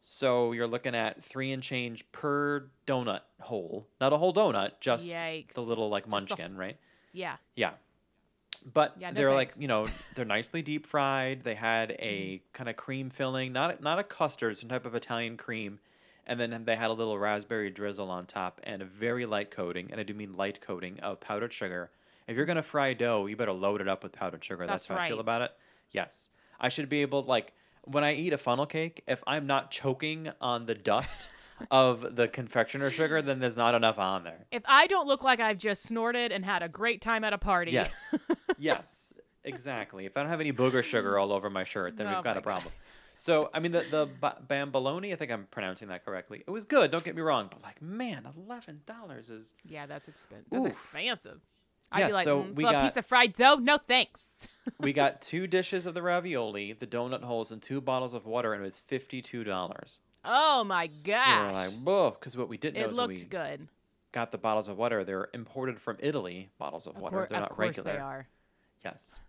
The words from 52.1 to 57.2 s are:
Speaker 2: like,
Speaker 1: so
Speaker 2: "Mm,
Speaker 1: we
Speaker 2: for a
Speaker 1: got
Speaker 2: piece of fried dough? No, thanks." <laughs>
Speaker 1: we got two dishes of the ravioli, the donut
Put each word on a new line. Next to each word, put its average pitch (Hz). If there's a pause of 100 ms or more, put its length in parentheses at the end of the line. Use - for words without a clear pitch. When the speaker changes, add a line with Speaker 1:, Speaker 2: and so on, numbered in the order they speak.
Speaker 2:
like, 185
Speaker 1:
so 143
Speaker 2:
"Mm, -
Speaker 1:
we 151
Speaker 2:
for 165
a -
Speaker 1:
got 139
Speaker 2:
piece -
of 233
fried 247
dough? 269
No, 269
thanks." - (120)
<laughs> -
Speaker 1:
we 139
got 139
two 180
dishes 180
of 180
the 175
ravioli, 127
the 117
donut 120